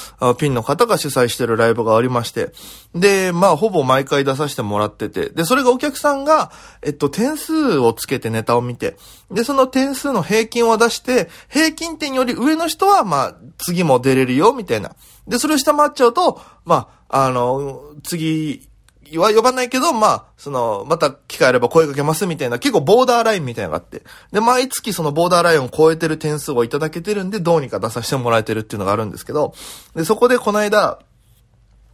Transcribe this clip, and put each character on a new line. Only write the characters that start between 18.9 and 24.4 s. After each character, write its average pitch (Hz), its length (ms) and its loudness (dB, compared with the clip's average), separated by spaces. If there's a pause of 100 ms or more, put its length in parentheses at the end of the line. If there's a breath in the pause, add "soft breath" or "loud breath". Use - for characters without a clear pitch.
は 180 160 4
呼 220 100 4
ば 247 120 4
な 254 100 -2
い 240 60 -6
け 254 100 -2
ど、 311 140 0
ま 214 140 2
あ、 127 180 0 (120)
そ 143 140 -14
の、 113 360 -2
ま 160 100 0
た 151 140 0
機 - 260 -18
会 151 100 4
あ 127 40 4
れ 127 80 4
ば 120 100 0
声 160 180 4
か 139 60 -6
け 143 100 -2
ま 151 100 0
す 190 140 -4
み 165 100 -4
た 143 80 -4
い 120 40 -2
な、 120 100 -4
結 277 140 -2
構 180 80 4
ボ 202 220 4
ー - 20 0
ダ 240 160 2
ー - 20 0
ラ 220 120 2
イ 185 40 -4
ン 147 60 -6
み 120 100 -8
た 113 60 -8
い - 20 -4
な 90 60 -6
の - 20 -8
が 78 60 -4
あ - 40 -4
っ - 20 -20
て。 - 200 -18 (280 loud breath)
で、 208 100 0